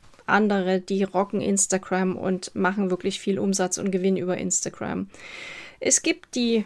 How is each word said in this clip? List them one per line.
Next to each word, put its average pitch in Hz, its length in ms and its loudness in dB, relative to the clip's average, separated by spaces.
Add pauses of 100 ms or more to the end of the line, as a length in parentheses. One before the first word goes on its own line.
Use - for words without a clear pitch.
(240)
andere, 196 560 4
die 190 220 0
rocken 196 380 0
Instagram 190 760 0
und - 380 -4
machen 190 360 0
wirklich 185 300 -2
viel 196 180 -2
Umsatz 190 380 0
und 202 140 -2
Gewinn 190 260 2
über 180 220 -2
Instagram. 185 720 -4 (680)
Es - 220 2
gibt - 340 -2
die 226 300 2